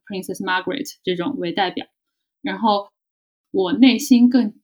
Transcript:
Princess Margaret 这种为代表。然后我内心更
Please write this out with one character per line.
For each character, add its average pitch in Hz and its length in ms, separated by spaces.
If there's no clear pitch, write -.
Princess 190 360
Margaret 185 440
这 185 120
种 175 220
为 175 140
代 180 180
表。 - 160
然 190 160
后 208 300
我 185 220
内 220 260
心 240 280
更 240 360